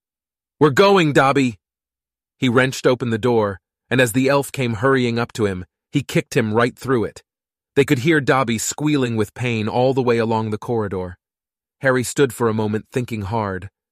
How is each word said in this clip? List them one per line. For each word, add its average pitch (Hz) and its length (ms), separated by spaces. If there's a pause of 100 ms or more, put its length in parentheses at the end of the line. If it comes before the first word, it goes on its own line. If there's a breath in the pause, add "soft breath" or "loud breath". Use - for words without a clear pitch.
(580)
"We're 151 120
going, 185 420
Dobby!" 135 460 (800)
He 131 100
wrenched 127 380
open 127 240
the 113 80
door, 107 420 (280)
and 123 120
as 123 120
the 131 160
elf 143 220
came 120 240
hurrying 120 440
up 117 160
to 110 120
him, 90 200 (260)
he 143 100
kicked - 340
him 110 180
right 117 220
through 120 280
it. - 180 (540)
They 139 80
could 131 160
hear 156 200
Dobby 127 380
squealing 135 580
with 107 180
pain 117 340
all 123 260
the 131 80
way 120 160
along 110 320
the 107 80
corridor. 95 600 (640)
Harry 131 240
stood 135 280
for 117 160
a 107 60
moment 107 360
thinking 117 320
hard. 98 480 (220)